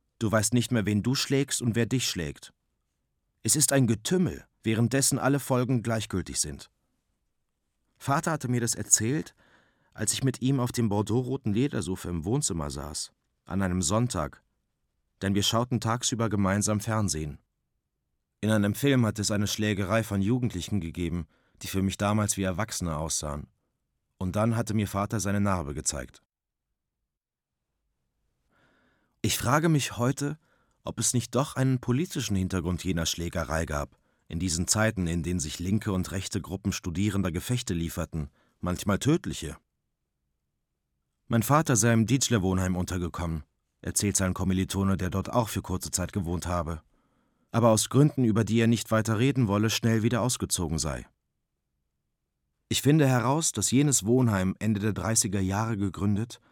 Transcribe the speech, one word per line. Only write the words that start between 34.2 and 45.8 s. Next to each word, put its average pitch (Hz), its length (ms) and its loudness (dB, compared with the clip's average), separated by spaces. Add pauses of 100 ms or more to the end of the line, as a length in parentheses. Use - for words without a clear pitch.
in 82 120 -6
diesen 87 280 -2
Zeiten, 107 400 0
in 82 160 0
denen 90 160 -2
sich 78 200 -6
linke 101 320 0
und 92 200 -2
rechte 95 280 -4
Gruppen 95 320 -4
Studierender 92 600 -2
Gefechte 98 420 -4
lieferten, 82 560 -4 (300)
manchmal 90 400 -2
tödliche. 101 580 -2 (1700)
Mein 117 160 2
Vater 151 320 4
sei 117 180 4
im 113 120 4
Dicle-Wohnheim 92 720 2
untergekommen, 85 680 -4 (380)
erzählt 98 360 0
sein 92 160 0
Kommilitone, 95 640 0
der 90 120 -4
dort 95 220 -4
auch 120 180 0
für 92 120 -4
kurze - 280 -6